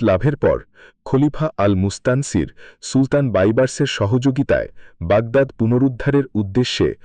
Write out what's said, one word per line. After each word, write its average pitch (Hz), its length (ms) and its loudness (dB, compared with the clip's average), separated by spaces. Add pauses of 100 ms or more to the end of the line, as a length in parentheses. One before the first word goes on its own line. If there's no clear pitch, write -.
লাভের 107 340 2
পর 71 220 0 (460)
খলিফা 147 420 0 (120)
আল 101 180 2
মুস্তানসির 98 720 -2 (340)
সুলতান 135 480 0
বাইবার্সের 117 680 0
সহযোগিতায় 123 720 0 (320)
বাগদাদ 113 560 2
পুনরুদ্ধারের 131 800 0
উদ্দেশ্যে 104 540 0 (160)